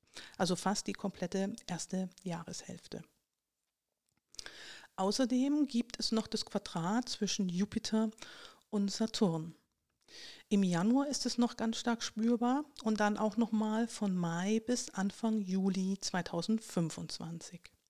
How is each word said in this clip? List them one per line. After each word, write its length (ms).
Also 180
fast 320
die 60
komplette 600
erste 440
Jahreshälfte. 800
Außerdem 720
gibt 320
es 140
noch 140
das 180
Quadrat 640
zwischen 400
Jupiter 600
und 220
Saturn. 640
Im 120
Januar 460
ist 160
es 140
noch 180
ganz 220
stark 240
spürbar 640
und 180
dann 160
auch 220
nochmal 500
von 260
Mai 460
bis 300
Anfang 500
Juli 580
zweitausendfünfundzwanzig. 1600